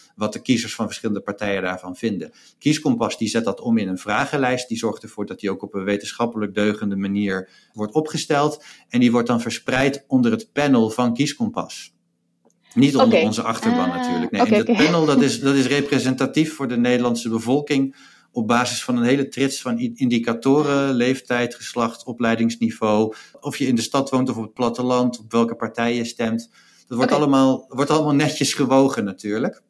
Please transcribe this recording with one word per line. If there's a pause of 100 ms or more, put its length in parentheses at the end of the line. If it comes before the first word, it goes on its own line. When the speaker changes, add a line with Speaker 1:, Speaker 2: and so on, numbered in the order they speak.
(140)
Speaker 1:
wat
de
kiezers
van
verschillende
partijen
daarvan
vinden. (260)
Kieskompas,
die
zet
dat
om
in
een
vragenlijst,
die
zorgt
ervoor
dat
die
ook
op
een
wetenschappelijk
deugende
manier (240)
wordt
opgesteld (240)
en
die
wordt
dan
verspreid
onder
het
panel
van
Kieskompas. (800)
Niet
onder
Speaker 2:
Oké.
Speaker 1:
onze
achterban
Speaker 2:
Ah,
Speaker 1:
natuurlijk.
Nee,
Speaker 2:
oké,
Speaker 1:
en
dat
Speaker 2:
oké.
Speaker 1:
panel,
dat
is,
dat
is
representatief
voor
de
Nederlandse
bevolking (360)
op
basis
van
een
hele
trits
van
i-,
indicatoren,
leeftijd,
geslacht,
opleidingsniveau, (260)
of
je
in
de
stad
woont
of
op
het
platteland,
op
welke
partij
je
stemt. (380)
Dat
wordt
Speaker 2:
Oké.
Speaker 1:
allemaal,
wordt
allemaal
netjes
gewogen
natuurlijk.